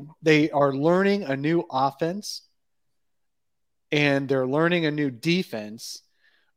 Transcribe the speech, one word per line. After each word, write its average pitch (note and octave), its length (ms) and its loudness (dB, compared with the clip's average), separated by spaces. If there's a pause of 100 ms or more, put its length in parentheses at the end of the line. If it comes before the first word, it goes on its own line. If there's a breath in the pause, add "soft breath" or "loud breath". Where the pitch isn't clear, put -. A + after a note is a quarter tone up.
(240)
they D#3 280 4
are C#3+ 220 2
learning F#3 500 2
a C3+ 140 -4
new D#3+ 320 0
offense D#3+ 720 -2 (1500)
and C#3+ 360 0
they're C3 200 0
learning E3 380 2
a D3 60 0
new D3 180 -2
defense A#2 920 -6 (560)